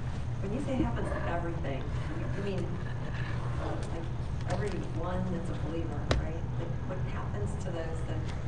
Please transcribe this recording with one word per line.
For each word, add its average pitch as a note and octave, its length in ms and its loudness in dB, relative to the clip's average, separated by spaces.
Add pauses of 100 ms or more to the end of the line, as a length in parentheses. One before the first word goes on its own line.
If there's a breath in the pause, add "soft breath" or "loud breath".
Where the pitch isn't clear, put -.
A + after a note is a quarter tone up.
(420)
When G#3 100 0
you B3+ 140 0
say C4 160 0
happens - 260 2
to - 220 0
everything, - 540 0 (520)
you G3 60 0
mean, G3 240 0 (960)
like, - 920 -2
everyone F#3 800 0
that's F3+ 200 0
a - 20 0 (160)
believer, E3+ 320 0 (200)
right? - 140 0 (240)
Like, - 80 0 (220)
what - 100 0 (140)
happens - 520 0
to - 60 0
those - 380 -2
that, - 100 0 (300)